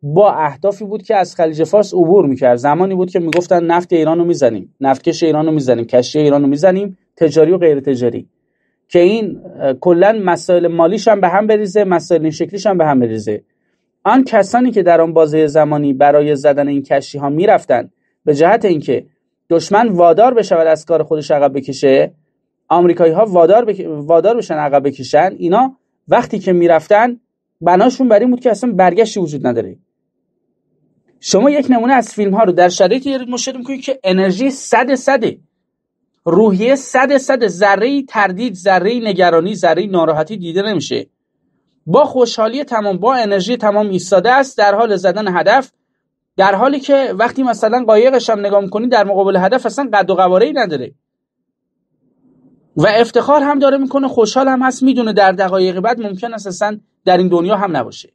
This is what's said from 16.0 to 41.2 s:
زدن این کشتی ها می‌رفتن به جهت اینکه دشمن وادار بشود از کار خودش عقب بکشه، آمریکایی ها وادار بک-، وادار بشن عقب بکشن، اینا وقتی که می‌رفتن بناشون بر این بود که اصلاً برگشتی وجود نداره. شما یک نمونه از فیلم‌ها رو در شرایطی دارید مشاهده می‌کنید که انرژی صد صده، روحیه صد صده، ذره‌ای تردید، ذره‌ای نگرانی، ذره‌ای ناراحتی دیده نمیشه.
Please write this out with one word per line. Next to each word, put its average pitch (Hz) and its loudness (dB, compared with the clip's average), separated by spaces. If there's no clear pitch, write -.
زدن 143 0
این 143 -4
کشتی 139 -4
ها 143 -6
می‌رفتن 151 0
به 151 0
جهت 185 2
اینکه 151 -2
دشمن 202 0
وادار 180 4
بشود 185 0
از 156 0
کار 160 0
خودش 151 -4
عقب 143 0
بکشه، 135 0
آمریکایی 170 2
ها 190 2
وادار 190 4
بک-، 185 -6
وادار 165 0
بشن 185 -6
عقب 143 0
بکشن، 143 -2
اینا 220 0
وقتی 220 -2
که 190 -2
می‌رفتن 175 2
بناشون 220 2
بر 208 4
این 247 0
بود 247 -2
که 247 0
اصلاً 226 -4
برگشتی 185 2
وجود 147 -6
نداره. 110 -4
شما 233 2
یک 285 -2
نمونه 240 2
از 240 -2
فیلم‌ها 208 0
رو 185 0
در 180 4
شرایطی 220 0
دارید 254 -6
مشاهده 247 -8
می‌کنید 262 -10
که 269 -8
انرژی 190 0
صد 254 0
صده، 254 -2
روحیه 208 2
صد 269 0
صده، 262 0
ذره‌ای 202 0
تردید، 208 -4
ذره‌ای 190 0
نگرانی، 180 0
ذره‌ای 175 0
ناراحتی 160 -2
دیده 175 -6
نمیشه. 160 -6